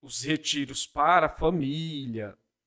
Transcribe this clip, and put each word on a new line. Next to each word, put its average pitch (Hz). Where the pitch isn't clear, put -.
os 127
retiros 143
para 160
a -
família, 143